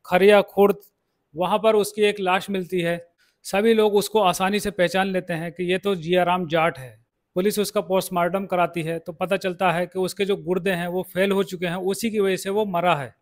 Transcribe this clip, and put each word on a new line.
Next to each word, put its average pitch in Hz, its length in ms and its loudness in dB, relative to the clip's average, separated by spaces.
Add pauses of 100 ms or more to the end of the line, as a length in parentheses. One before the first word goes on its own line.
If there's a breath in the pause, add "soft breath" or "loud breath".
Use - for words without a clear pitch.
खरिया 196 380 6
खुर्द, 196 340 2 (580)
वहाँ 180 240 -2
पर 220 160 4
उसकी 208 280 -2
एक 208 160 0
लाश 190 300 0
मिलती 185 320 -4
है। 170 160 -2 (480)
सभी 214 280 2
लोग 214 220 2
उसको 202 260 2
आसानी 190 380 2
से 202 140 -4
पहचान 185 340 0
लेते 180 260 -4
हैं 165 180 -6
कि 180 120 -10
ये 175 160 -2
तो 202 180 -2
जियाराम 175 500 0
जाट 165 300 0
है। 127 180 -18 (400)
पुलिस 202 240 0
उसका 202 240 -2
पोस्टमार्टम 180 640 -2
कराती 175 380 -2
है 165 160 -6
तो 170 140 -12
पता 185 240 -2
चलता 185 340 0
है 175 160 -2
कि 190 120 -8
उसके 185 260 -2
जो 196 140 0
गुर्दे 180 340 -2
हैं 175 160 -4
वो 180 160 -4
फेल 196 260 -2
हो 196 120 2
चुके 180 220 -6
हैं, 170 100 -4
उसी 190 360 -4
की 214 80 -2
वजह 190 180 2
से 196 140 -8
वो 214 160 0
मरा 175 280 2
है। 135 260 -8